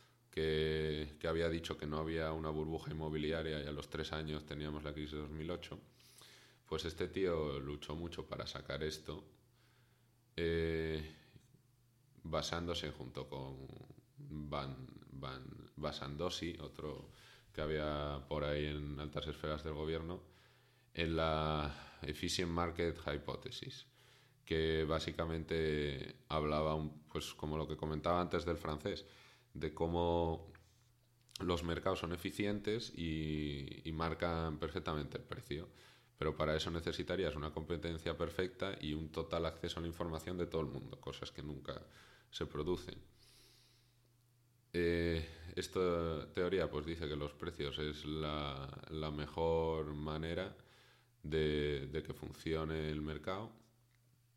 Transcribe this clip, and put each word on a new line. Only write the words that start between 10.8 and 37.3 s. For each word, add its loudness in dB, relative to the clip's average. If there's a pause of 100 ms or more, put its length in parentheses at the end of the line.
basándose 0
junto -8
con -10 (500)
Van, -4 (380)
Van, -8 (320)
Bassandosi, -2
otro -8 (400)
que -6
había 0
por 0
ahí 2
en -2
altas -4
esferas -2
del -4
gobierno, -2 (720)
en 4
la 6 (300)
Efficient 0
Market 2
Hypothesis, -4 (580)
que 4
básicamente 2 (120)
hablaba, 4
un, -2
pues -4
como 0
lo 2
que -2
comentaba 4
antes 2
del 2
francés, -2 (480)
de -2
cómo 4 (840)
los 2
mercados 2
son 0
eficientes 0
y, 0
y -2
marcan 0
perfectamente -2
el -6
precio. -8 (500)
Pero 2
para 4
eso 0
necesitarías 0